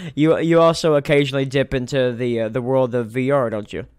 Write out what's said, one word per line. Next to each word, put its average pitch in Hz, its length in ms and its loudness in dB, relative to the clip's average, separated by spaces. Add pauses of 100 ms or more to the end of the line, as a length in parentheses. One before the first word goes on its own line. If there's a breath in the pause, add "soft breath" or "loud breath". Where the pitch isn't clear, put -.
(160 loud breath)
you, 156 220 2
you 165 220 2
also 165 360 2
occasionally 143 480 0
dip 135 300 -2
into 127 380 -2
the, 120 280 -2
uh, 110 80 -2
the 117 140 -4
world 127 340 0
of 113 160 -4
V 127 180 -2
R, 135 200 2
don't 104 220 -8
you? 82 140 -8 (120)